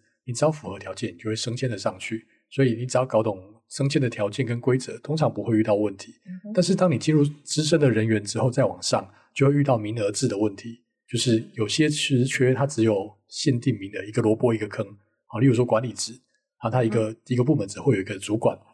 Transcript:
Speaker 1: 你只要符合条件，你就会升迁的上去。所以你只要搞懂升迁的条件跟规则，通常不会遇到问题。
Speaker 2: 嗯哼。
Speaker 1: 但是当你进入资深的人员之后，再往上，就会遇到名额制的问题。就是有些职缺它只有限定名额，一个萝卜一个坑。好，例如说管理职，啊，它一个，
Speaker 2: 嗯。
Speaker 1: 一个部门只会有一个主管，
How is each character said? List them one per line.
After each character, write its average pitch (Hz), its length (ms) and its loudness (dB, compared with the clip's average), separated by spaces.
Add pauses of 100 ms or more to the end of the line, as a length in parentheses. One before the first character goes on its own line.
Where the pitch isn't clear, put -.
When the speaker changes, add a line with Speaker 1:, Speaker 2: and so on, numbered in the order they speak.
(240)
Speaker 1:
你 120 80 -8
只 131 120 0
要 156 60 4
符 151 180 -10
合 76 120 -12
条 - 120 -12
件， - 220 -8
你 - 40 -20
就 110 120 -8
会 110 60 -2
升 117 200 -6
迁 123 140 -4
的 104 80 -6
上 - 180 -6
去。 - 300 -8 (240)
所 135 140 2
以 120 100 2
你 120 120 -6
只 123 120 0
要 127 80 2
搞 113 160 2
懂 104 160 -2 (300)
升 139 200 -2
迁 143 140 2
的 117 80 0
条 104 180 -2
件 120 160 -4
跟 120 160 -4
规 127 160 2
则， - 220 -8
通 151 180 -6
常 135 160 0
不 101 120 -8
会 110 120 0
遇 110 60 4
到 104 140 2
问 104 200 -2
题。 - 160 -18 (140)
Speaker 2:
嗯 185 160 -14
哼。 208 100 -12
Speaker 1:
但 226 80 2
是 180 140 2
当 180 160 2
你 117 80 0
进 156 160 0
入 147 100 6
资 - 380 -4
深 156 160 2
的 143 100 6
人 110 160 4
员 107 200 2
之 - 160 -6
后， 131 100 2
再 123 140 2
往 - 180 -4
上， - 260 -2 (240)
就 139 140 2
会 143 80 4
遇 143 80 4
到 135 160 2
名 107 220 -4
额 101 100 0
制 120 160 -2
的 101 120 0
问 104 180 0
题。 - 240 -14 (340)
就 113 60 -2
是 113 340 2
有 107 140 -2
些 151 200 2
职 139 360 0
缺 131 280 2
它 135 140 0
只 113 160 -2
有 104 260 2 (200)
限 120 320 0
定 117 180 0
名 98 160 -10
额， 95 80 -8
一 107 80 -12
个 117 100 -2
萝 107 140 4
卜 117 180 2
一 110 60 0
个 104 80 -4
坑。 107 180 -8 (420)
好， 104 120 -8
例 127 80 4
如 127 80 8
说 123 100 2
管 113 160 2
理 120 120 -6
职， - 200 -8 (440)
啊， 117 120 -4
它 123 140 2
一 113 60 2
个， 110 240 0
Speaker 2:
嗯。 - 40 -14 (120)
Speaker 1:
一 123 80 0
个 123 80 2
部 151 100 4
门 101 140 -2
只 - 100 -12
会 127 160 2
有 98 60 0
一 95 40 -6
个 - 140 -8
主 107 180 -4
管， - 220 0 (160)